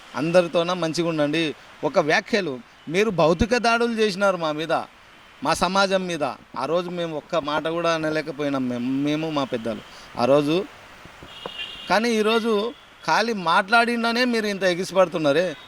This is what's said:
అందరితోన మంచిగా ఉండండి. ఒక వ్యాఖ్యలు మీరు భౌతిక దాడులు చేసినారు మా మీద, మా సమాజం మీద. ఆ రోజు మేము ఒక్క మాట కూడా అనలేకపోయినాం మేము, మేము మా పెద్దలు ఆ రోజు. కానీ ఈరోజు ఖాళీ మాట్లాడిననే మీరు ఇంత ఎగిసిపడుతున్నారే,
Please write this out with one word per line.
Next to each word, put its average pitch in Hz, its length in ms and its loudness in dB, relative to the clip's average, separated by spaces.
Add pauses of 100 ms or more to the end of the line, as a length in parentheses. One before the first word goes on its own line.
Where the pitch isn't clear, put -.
(160)
అందరితోన 170 580 2
మంచిగా 170 360 -2
ఉండండి. 156 460 0 (280)
ఒక 147 160 0
వ్యాఖ్యలు 165 600 0 (300)
మీరు 196 200 0
భౌతిక 180 480 2
దాడులు 233 360 2
చేసినారు 202 440 0
మా 160 140 -2
మీద, 156 200 -4 (720)
మా 151 100 2
సమాజం 190 540 2
మీద. 165 160 -4
ఆ 123 420 -6
రోజు 175 240 -2
మేము 170 280 -6
ఒక్క - 180 -6
మాట 151 320 -2
కూడా 170 260 0
అనలేకపోయినాం 147 760 -2
మేము, 123 340 -2
మేము 151 280 -2
మా 147 120 0
పెద్దలు 113 380 -4 (360)
ఆ 120 80 2
రోజు. 151 400 4 (1200)
కానీ 214 200 2
ఈరోజు 220 640 0 (340)
ఖాళీ 208 260 2
మాట్లాడిననే 226 920 2
మీరు 226 200 0
ఇంత 196 180 -2
ఎగిసిపడుతున్నారే, 175 920 2 (120)